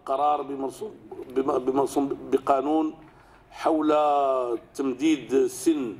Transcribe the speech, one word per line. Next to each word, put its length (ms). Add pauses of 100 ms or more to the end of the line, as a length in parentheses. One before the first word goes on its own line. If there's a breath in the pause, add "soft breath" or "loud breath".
قرار 360
بمرسوم، 520 (340)
بم-، 300
بمرسوم 600 (140)
بقانون 600 (560 loud breath)
حول 440 (800)
تمديد 720
سن 540